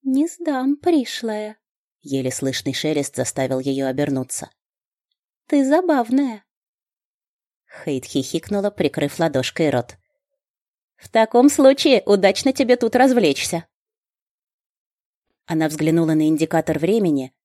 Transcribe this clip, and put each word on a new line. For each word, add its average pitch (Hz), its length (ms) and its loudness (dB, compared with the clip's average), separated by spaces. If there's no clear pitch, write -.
"Не 269 260 0
сдам, 285 480 -2
пришлая", 226 800 -2
еле 135 280 -4
слышный 135 440 -6
шелест 147 420 -4
заставил 131 440 -4
ее 135 260 -4
обернуться. 135 640 -4
"Ты 277 180 2
забавная". 269 800 0
Хейт 135 200 -6
хихикнула, 196 680 -4
прикрыв 147 480 -2
ладошкой 151 520 0
рот. 127 260 -4
"В - 120 -20
таком 233 400 4
случае 269 580 4
удачно 196 460 2
тебе 247 240 2
тут 233 200 -2
развлечься". 220 720 2
Она 160 220 0
взглянула 160 460 0
на 156 140 2
индикатор 160 500 0
времени. 165 560 0